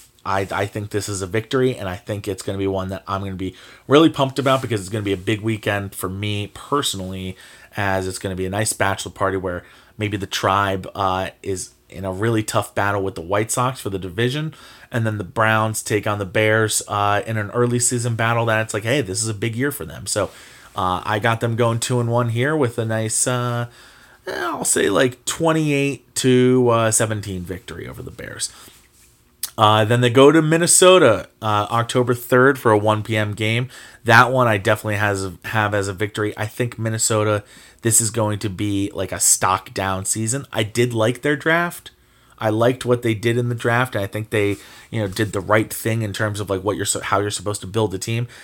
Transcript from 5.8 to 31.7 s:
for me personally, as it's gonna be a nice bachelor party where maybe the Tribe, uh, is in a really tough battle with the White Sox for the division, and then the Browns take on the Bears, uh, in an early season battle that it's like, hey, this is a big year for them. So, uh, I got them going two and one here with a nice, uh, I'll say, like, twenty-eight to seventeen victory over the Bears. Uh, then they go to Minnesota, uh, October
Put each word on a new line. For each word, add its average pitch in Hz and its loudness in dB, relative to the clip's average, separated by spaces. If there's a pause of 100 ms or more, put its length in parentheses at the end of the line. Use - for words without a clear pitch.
for - -6
me 104 -6
personally, 95 -6 (400)
as 95 -2
it's 95 -8
gonna 95 -6
be 92 -4
a 92 -6
nice 104 -2
bachelor 98 -2
party 95 -2
where 90 -6 (320)
maybe 104 -4
the 95 -8
Tribe, 98 0
uh, 92 -2 (100)
is 95 -8 (180)
in 95 -10
a 92 -4
really 110 0
tough - -4
battle 101 0
with 95 -4
the 87 -10
White 101 -2
Sox 127 -2
for 113 -8
the 98 -4
division, 123 -4 (380)
and 113 0
then 107 -2
the 104 -4
Browns 110 2
take 104 -2
on 104 -2
the 101 -4
Bears, 107 2
uh, 101 0
in 113 -4
an 104 -4
early 120 0
season 120 -2
battle 117 0
that 110 2
it's 110 -4
like, 104 -4
hey, 131 0
this 98 -4
is 110 -4
a 110 -2
big 110 -4
year 135 -2
for - -8
them. - -12
So, 98 -2 (500)
uh, 92 0
I 107 0
got 113 2
them 117 -2
going 117 2
two 123 -2
and 117 0
one 120 0
here 127 0
with 131 0
a 113 -2
nice, 110 -2
uh, 120 -2 (580)
I'll 320 -6
say, - 2
like, - 0
twenty-eight 151 0
to 123 4
seventeen 104 -2
victory 87 -12
over 64 -12
the - -14
Bears. - -10 (1040)
Uh, 107 6
then 120 2
they 120 4
go 135 10
to 160 6
Minnesota, 160 6 (140)
uh, 104 0
October 117 0